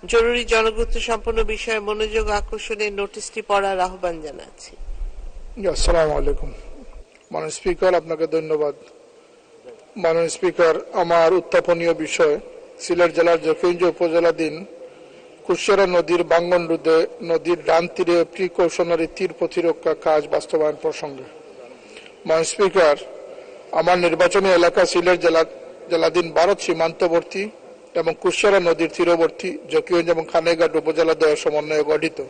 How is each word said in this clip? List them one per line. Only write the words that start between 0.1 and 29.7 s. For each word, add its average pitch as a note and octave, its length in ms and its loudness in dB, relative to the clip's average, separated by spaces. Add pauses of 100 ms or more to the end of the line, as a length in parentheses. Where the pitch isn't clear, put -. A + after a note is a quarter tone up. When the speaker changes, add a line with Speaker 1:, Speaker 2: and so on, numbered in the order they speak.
Speaker 1:
জনগুরুত্ব A3+ 560 0
সম্পন্ন A3+ 420 -2
বিষয়ে A3 360 -4
মনোযোগ G#3+ 520 -4
আকর্ষণের G#3 640 -4
নোটিশটি G3+ 500 -8
পড়ার G3 380 0
আহ্বান F3+ 420 -4
জানাচ্ছি। - 540 -16 (840)
Speaker 2:
জি, F#3+ 60 0
আসসালামু D#3 480 2
আলাইকুম। C#3+ 360 -2 (800)
মাননীয় D#3 180 -6
স্পিকার, F3+ 440 0
আপনাকে E3 320 -2
ধন্যবাদ। D#3 480 -2 (1200)
মাননীয় E3 320 0
স্পিকার, E3+ 460 2 (180)
আমার E3+ 400 4
উত্থাপনীয় E3+ 600 2
বিষয় D#3 460 0 (400)
সিলেট E3+ 340 0
জেলার E3+ 280 2
জকিগঞ্জ E3+ 420 0
উপজেলাধীন E3 800 0 (800)
কুশিয়ারা G3 420 2
নদীর F3 380 0
ভাঙ্গন E3+ 440 2
রোধে D#3+ 380 2 (160)
নদীর E3 420 -2
ডান E3 240 2
তীরে E3+ 360 2
প্রিকশনারি E3+ 840 -2 (100)
তীর F#3 160 -4
প্রতিরক্ষা E3 600 -2
কাজ D3+ 320 0
বাস্তবায়ন D3+ 560 -2
প্রসঙ্গে। D3 400 -8 (1040)
মাননীয় D#3+ 180 2
স্পিকার, F3 520 4 (760)
আমার E3+ 260 4
নির্বাচনী F3 500 2
এলাকা F3 380 4
সিলেট F3 340 2
জেলা, E3 240 4 (460)
জেলাধীন E3 420 0
ভারত F#3 280 2
সীমান্তবর্তী E3+ 880 -2 (460)
এবং E3 260 -2
কুশিয়ারা G3 400 2
নদীর E3 360 0
তীরবর্তী E3+ 640 0 (120)